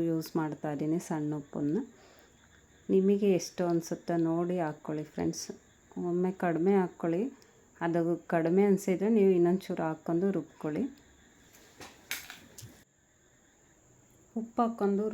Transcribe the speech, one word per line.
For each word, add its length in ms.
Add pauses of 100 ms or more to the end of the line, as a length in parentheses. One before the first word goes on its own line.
ಯೂಸ್ 200 (100)
ಮಾಡ್ತಾ 360
ಇದ್ದೀನಿ, 320
ಸಣ್ಣ 340
ಉಪ್ಪನ್ನು. 400 (1120)
ನಿಮಗೆ 360 (100)
ಎಷ್ಟು 320
ಅನಿಸುತ್ತೋ 460 (100)
ನೋಡಿ 280 (100)
ಹಾಕ್ಕೊಳ್ಳಿ 480
ಫ್ರೆಂಡ್ಸ್. 320 (680)
ಒಮ್ಮೆ 200 (120)
ಕಡಿಮೆ 380
ಹಾಕ್ಕೊಳ್ಳಿ, 400 (640)
ಅದು 280 (200)
ಕಡಿಮೆ 340
ಅನಿಸಿದ್ರೆ 480
ನೀವು 220
ಇನ್ನೊಂಚೂರು 500
ಹಾಕ್ಕೊಂಡು 480
ರುಬ್ಕೊಳ್ಳಿ. 480 (3500)
ಉಪ್ಪು 220
ಹಾಕ್ಕೊಂಡು 400 (100)